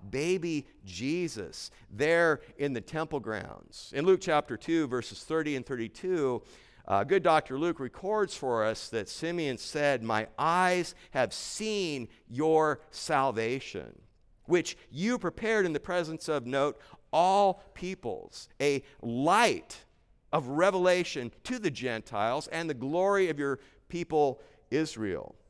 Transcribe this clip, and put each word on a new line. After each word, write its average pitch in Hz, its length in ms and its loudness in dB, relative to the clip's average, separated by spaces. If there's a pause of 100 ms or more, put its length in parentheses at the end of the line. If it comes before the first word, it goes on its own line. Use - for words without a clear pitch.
(100)
baby 160 560 -2 (180)
Jesus 117 840 -4 (200)
there 156 520 2 (160)
in 143 160 -2
the 113 80 -4
temple 156 380 -4
grounds, 82 760 -10
in 147 80 0
Luke 185 160 6
chapter 147 380 0
two, 165 280 0
verses 117 380 -6
thirty 151 320 -2
and 123 80 -6
thirty-two, 131 800 -2 (440)
uh, 98 180 2
good 180 180 2
Doctor 151 360 2
Luke 165 220 -2
records 190 560 -2
for 120 260 0
us 107 280 -2
that 107 180 -4
Simeon 160 480 -4
said, 143 460 0
"My 110 260 0 (100)
eyes 180 560 2 (180)
have 123 200 2
seen 180 760 -4 (200)
your 156 600 2
salvation, 120 1080 -2 (460)
which 165 320 2 (140)
you 202 280 0
prepared 214 460 0
in 165 80 0
the 147 80 -2
presence 160 480 -4
of," 143 160 0
note, 135 340 0 (360)
"all 190 480 4 (100)
peoples, - 800 -10 (100)
a 139 240 2 (160)
light 143 840 2 (480)
of 143 160 0
revelation 180 840 2 (120)
to 247 140 -4
the 196 120 0
Gentiles 117 800 -2
and 165 200 -4
the 147 60 -2
glory 180 560 2
of 143 80 -2
your 139 200 -2 (300)
people 151 540 0 (280)
Israel." 107 640 -2 (160)